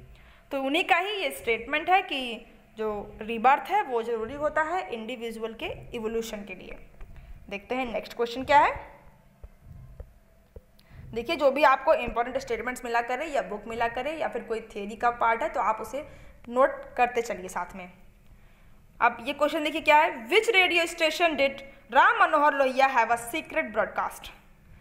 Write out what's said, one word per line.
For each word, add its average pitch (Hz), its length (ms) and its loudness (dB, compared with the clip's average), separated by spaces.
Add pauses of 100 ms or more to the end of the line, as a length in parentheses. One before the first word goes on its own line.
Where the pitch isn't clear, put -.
(500)
तो 277 120 -4
उन्हीं 294 220 0
का 359 140 4
ही 392 140 -2
ये 359 200 -4
statement 269 580 -2
है 381 120 6
कि 262 440 -6 (320)
जो 220 100 -2 (320)
rebirth 240 500 2
है 403 120 2
वो 247 200 -2
ज़रूरी 226 320 -6
होता 302 280 0
है 330 180 -2 (120)
individual 226 640 -8
के 302 120 -8 (300)
evolution 220 480 -6
के 190 100 -12
लिए। - 220 -16 (760)
देखते 202 240 -8
हैं 262 120 -2
next - 280 -6
question 240 300 -4
क्या 285 140 6
है। 311 160 6 (2500)
देखिए, 233 240 -4
जो 269 140 4
भी 285 140 2
आपको 269 300 6
important 240 440 -2
statements 247 460 -6
मिला 233 180 0
करे 247 240 -4
या 269 180 -2
book 208 220 -10
मिला 233 240 -2
करे 254 220 -6
या 311 160 -4
फिर 220 140 -6
कोई 220 180 -6 (120)
theory 208 240 -10
का 240 160 2
पार्ट 233 300 0
है 320 60 -2
तो 285 140 -4
आप 214 180 0
उसे 269 260 -8 (420)
note 262 480 0
करते 240 260 2
चलिए 185 260 -8
साथ 180 280 -8
में। 180 140 -14 (1120)
अब 233 200 4
ये 254 120 -6
question 294 320 0
देखिए 302 160 -2
क्या 302 160 6
है, 294 320 2
which 440 220 4
radio 349 380 6
station 320 500 2
did 277 240 0 (300)
Ram 392 280 6
Manohar 302 340 4
Lohia 269 360 4
have 233 200 2
a 233 140 2
secret 311 480 -4
broadcast? 190 560 -4 (520)